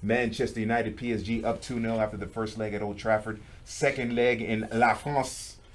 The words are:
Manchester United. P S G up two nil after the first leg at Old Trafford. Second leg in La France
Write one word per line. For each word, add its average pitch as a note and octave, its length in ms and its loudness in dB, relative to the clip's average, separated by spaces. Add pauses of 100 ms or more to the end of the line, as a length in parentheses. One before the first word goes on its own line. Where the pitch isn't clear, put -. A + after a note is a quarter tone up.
Manchester A2+ 580 0
United. A2 380 0
P A#2+ 160 -4
S G#2 100 -2
G A2 200 -2
up A2+ 180 0
two B2 180 -6
nil A2+ 200 0
after G#2+ 180 0
the G2+ 80 -6
first G#2+ 320 -4
leg G#2+ 160 -2
at G#2 80 -2
Old G#2 160 -4
Trafford. A2 420 0 (260)
Second C3+ 500 0
leg A#2+ 260 4
in G#2+ 300 0
La A2+ 220 6
France - 640 -2 (180)